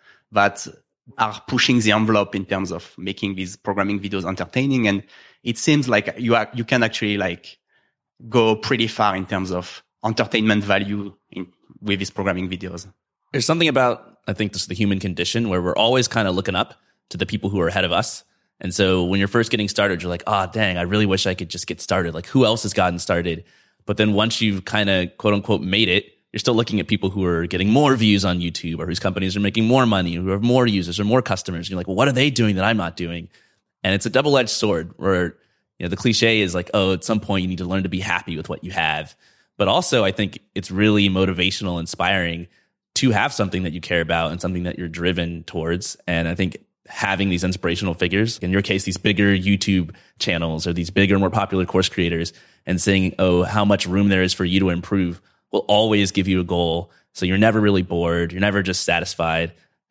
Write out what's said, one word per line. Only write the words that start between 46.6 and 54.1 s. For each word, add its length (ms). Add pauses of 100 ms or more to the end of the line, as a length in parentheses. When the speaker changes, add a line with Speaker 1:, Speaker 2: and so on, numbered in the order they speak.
Speaker 2:
having 420
these 140
inspirational 500
figures, 460
in 120
your 100
case, 220
these 140
bigger 380
YouTube 580 (260)
channels 460
or 80
these 160
bigger, 300
more 100
popular 360
course 240
creators, 420 (340)
and 140
seeing, 400
oh, 240
how 220
much 200
room 240
there 140